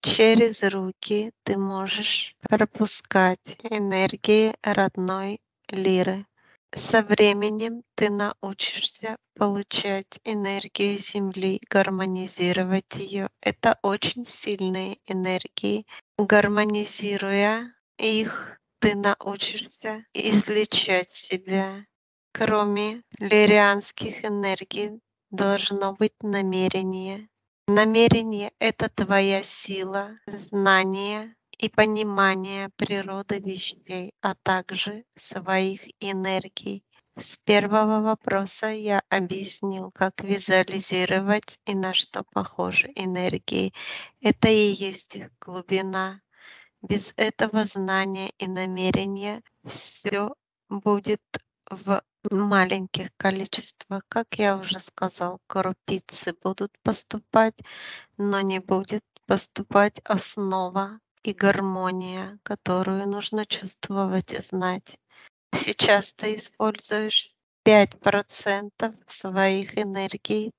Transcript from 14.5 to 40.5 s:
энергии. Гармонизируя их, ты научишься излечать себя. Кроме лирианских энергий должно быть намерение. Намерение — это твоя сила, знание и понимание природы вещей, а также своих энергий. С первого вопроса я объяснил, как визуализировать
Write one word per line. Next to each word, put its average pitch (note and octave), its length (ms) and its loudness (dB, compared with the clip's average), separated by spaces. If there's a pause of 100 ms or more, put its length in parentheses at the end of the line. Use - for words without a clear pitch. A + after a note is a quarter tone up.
энергии. F#3+ 800 -2 (320)
Гармонизируя G#3 1600 2 (240)
их, - 640 -2 (200)
ты G#3 160 4
научишься G3+ 1160 -4
излечать G#3 1000 2
себя. F#3+ 720 -4 (480)
Кроме G#3+ 720 0 (160)
лирианских G#3 1040 4
энергий G3+ 760 -4 (280)
должно G3 640 0
быть G#3+ 300 0
намерение. F#3+ 1040 0 (400)
Намерение — A3 920 4
это A3 300 0
твоя G3 540 2
сила, G3 840 -8
знание G3+ 1120 0 (220)
и A3 120 -2
понимание G3 1080 2
природы G3 600 -4
вещей, F#3 840 -8
а F#3+ 140 -2
также F#3+ 680 -4 (140)
своих F#3+ 640 -2 (180)
энергий. F#3+ 840 -6 (340)
С - 200 -12
первого G#3+ 640 2
вопроса G#3+ 680 -2
я G#3 420 -2
объяснил, F#3+ 840 -4
как - 300 -2
визуализировать F#3+ 1400 0